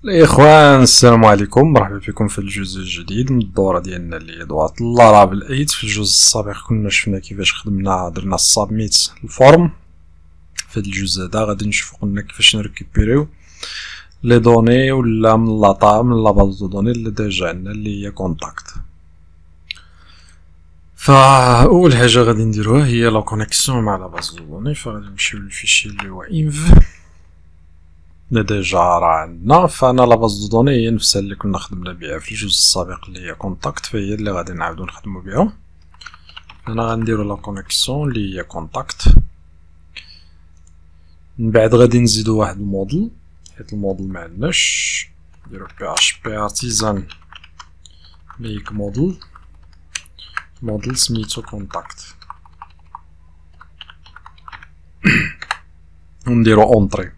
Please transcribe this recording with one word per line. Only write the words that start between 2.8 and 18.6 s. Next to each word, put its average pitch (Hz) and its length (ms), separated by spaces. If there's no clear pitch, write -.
من 123 100
الدوره 95 380
ديالنا 87 380
اللي 80 220
هي - 60
دوره 76 280
لارافيل 101 440
ثمانية. 139 240
في - 180
الجزء 107 180
السابق 104 680
كنا 107 220
شفنا 95 300
كيفاش 98 340
خدمنا، 95 560
درنا 95 260
السابميت 107 600
الفورم. 151 480
في - 240
هذا 101 60
الجزء 95 400
هذا 107 200
غادي 104 220
نشوفوا، - 320
قلنا 101 220
كيفاش - 340
نريكوبيريو 110 720
لي 120 160
دوني 117 520
ولا 113 440
من 110 260
لاطا، 104 400
من 120 220
لا 107 80
باز 98 280
دو 98 80
دوني 101 240
اللي 113 200
ديجا 101 360
عندنا 92 240
اللي 104 340
هي 101 60
كونتاكت. - 640